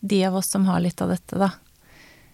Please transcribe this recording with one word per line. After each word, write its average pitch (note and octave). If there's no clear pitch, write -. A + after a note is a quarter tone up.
de G3
av F#3
oss F#3+
som G3
har F3+
litt F3
av F3+
dette, -
da. F#3+